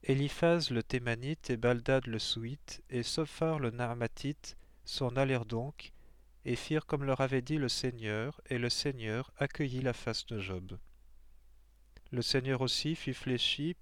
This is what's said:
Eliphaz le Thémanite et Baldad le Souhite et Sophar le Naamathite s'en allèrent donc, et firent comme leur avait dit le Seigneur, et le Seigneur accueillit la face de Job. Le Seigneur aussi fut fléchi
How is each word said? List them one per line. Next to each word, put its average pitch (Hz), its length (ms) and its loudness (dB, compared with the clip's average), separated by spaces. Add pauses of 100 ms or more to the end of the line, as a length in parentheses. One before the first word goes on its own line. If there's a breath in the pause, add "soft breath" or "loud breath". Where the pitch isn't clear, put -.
Eliphaz 151 680 4
le 120 140 0
Thémanite 120 640 -2
et 123 80 2
Baldad 120 480 4
le 113 140 -2
Souhite - 720 -6
et 123 120 0
Sophar 160 560 0
le 123 140 0
Naamathite 120 840 -2 (300 soft breath)
s'en 123 300 0
allèrent 131 320 2
donc, 117 440 -4 (540 soft breath)
et 127 100 0
firent 156 300 0
comme 143 180 0
leur 135 160 4
avait 135 220 4
dit 156 160 0
le 139 100 2
Seigneur, 113 800 -2
et 123 140 0
le 120 100 2
Seigneur 120 680 -2
accueillit 135 440 0
la 127 120 2
face - 340 -4
de 110 120 -4
Job. 92 380 -4 (1300)
Le 123 100 0
Seigneur 131 400 2
aussi 147 340 0
fut 135 200 -4
fléchi 143 680 0